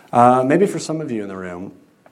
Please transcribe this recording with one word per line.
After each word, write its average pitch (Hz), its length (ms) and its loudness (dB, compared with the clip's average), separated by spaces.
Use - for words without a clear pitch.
Uh, 123 320 6
maybe 165 220 2
for 165 140 -4
some 160 200 -6
of 147 120 -10
you 110 100 -4
in 101 60 -10
the 95 100 -12
room, 92 400 -12